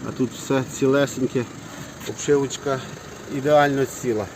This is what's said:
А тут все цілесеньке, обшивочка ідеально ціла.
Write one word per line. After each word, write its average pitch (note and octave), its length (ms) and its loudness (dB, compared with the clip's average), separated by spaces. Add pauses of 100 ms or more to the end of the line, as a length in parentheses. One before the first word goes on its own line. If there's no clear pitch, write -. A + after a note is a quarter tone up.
А G#2+ 40 -6
тут A#2+ 200 0
все C3+ 300 0 (160)
цілесеньке, C3+ 640 2 (640)
обшивочка C#3 720 0 (560)
ідеально C#3+ 480 6 (180)
ціла. G#2+ 340 0